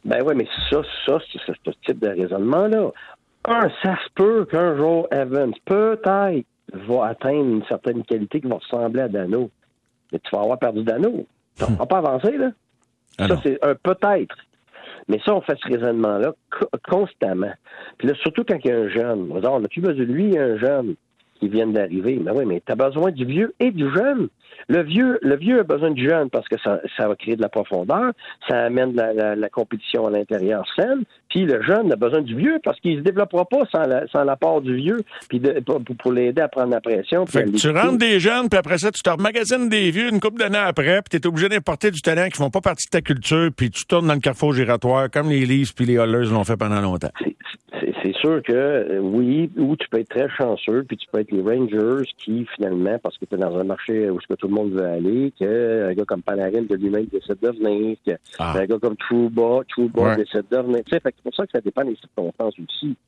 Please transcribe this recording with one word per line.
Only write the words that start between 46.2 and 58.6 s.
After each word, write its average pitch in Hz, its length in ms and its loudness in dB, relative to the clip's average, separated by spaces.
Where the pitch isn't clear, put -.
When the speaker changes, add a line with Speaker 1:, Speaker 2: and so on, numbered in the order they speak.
Speaker 2:
l'ont 110 140 2
fait 113 120 0
pendant 104 220 0
longtemps. 92 400 -2
Speaker 1:
C'est, - 160 -4
c'est, - 200 -2
c'est 95 140 -2
sûr 156 280 0
que, 120 100 0
euh, 127 480 0
oui, 123 560 2
ou 151 180 2
tu - 140 -10
peux 113 100 0
être 110 100 -4
très 135 280 0
chanceux, 123 500 0
puis 113 80 -6
tu - 160 -14
peux 107 80 0
être 104 120 -4
les 98 100 0
Rangers 113 600 0
qui, 117 280 -4
finalement, 98 480 0
parce - 140 -6
que 92 80 -10
t'es 101 100 -6
dans 90 220 -2
un 92 80 0
marché 104 440 -2
où 90 120 -4
ce - 60 -20
que 95 80 -4
tout 101 120 -6
le 101 60 0
monde 104 180 0
veut 95 140 -2
aller, 98 540 0
que 113 500 0
un 90 40 -2
gars 101 120 -2
comme 92 160 -4
Panarin 98 400 -2
de 104 140 -2
lui-même 101 300 0
décide 98 360 -6
de 117 80 0
venir, 110 560 -2
que 95 60 0
Speaker 2:
Ah. 95 180 -2
Speaker 1:
un 95 80 0